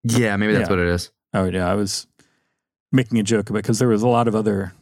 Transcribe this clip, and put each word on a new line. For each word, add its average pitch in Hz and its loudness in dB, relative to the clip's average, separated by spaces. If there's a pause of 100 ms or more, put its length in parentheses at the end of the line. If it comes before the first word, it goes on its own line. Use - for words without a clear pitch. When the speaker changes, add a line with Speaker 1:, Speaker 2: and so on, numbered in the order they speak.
Speaker 1:
Yeah, 117 0
maybe 104 0
that's 101 0
Speaker 2:
Yeah. 95 2
Speaker 1:
what - 0
it 87 0
is. 87 -2 (240)
Speaker 2:
Oh 95 0
yeah, 92 -2
I 98 0
was 104 -4 (840)
making 120 0
a 107 2
joke 104 -2
about, 104 -4
'cause 113 0
there 127 2
was 107 2
a 123 2
lot 117 2
of 104 -2
other 101 -2